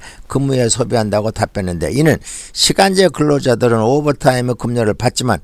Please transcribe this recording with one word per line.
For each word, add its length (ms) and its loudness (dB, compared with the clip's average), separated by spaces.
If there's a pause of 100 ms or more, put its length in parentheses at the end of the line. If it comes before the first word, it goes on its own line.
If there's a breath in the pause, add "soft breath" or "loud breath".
(260 loud breath)
근무에 440 0
소비한다고 640 -2
답했는데 600 -4
이는 240 2 (360 loud breath)
시간제 560 2
근로자들은 720 2
오버타임의 720 0
급여를 400 -2
받지만 500 -2